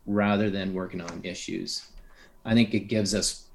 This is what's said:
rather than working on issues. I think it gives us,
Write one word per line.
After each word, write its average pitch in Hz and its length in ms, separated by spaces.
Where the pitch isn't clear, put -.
rather 101 440
than 95 240
working 92 280
on 87 220
issues. 92 640
I 113 80
think 117 200
it 104 80
gives 101 340
us, - 400